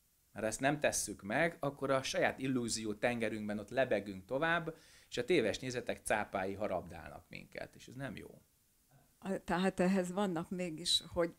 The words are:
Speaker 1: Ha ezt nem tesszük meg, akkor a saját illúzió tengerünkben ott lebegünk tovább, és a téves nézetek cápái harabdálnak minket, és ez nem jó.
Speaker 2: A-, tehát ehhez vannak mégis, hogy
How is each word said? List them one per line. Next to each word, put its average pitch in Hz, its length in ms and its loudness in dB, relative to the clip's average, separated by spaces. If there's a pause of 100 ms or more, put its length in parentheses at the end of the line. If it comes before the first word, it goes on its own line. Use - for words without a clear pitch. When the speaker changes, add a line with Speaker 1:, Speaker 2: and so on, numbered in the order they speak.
(400)
Speaker 1:
Ha 107 60 0
ezt 110 140 -2
nem 147 200 2
tesszük 110 420 0
meg, 139 380 0
akkor 139 300 -2
a 135 120 4
saját 131 360 2
illúzió 113 560 0
tengerünkben 110 640 0
ott 104 120 -10
lebegünk 104 540 0
tovább, 165 500 0 (340)
és - 80 -10
a 123 80 0
téves 117 340 4
nézetek 123 460 -4
cápái 101 500 0
harabdálnak 82 760 -4
minket, - 460 -12
és - 140 -20
ez 120 60 -16
nem 131 220 -8
jó. - 240 -14 (800)
Speaker 2:
A-, - 260 -4
tehát 185 360 2
ehhez 180 320 4
vannak 180 380 -2
mégis, 175 560 0
hogy 170 320 0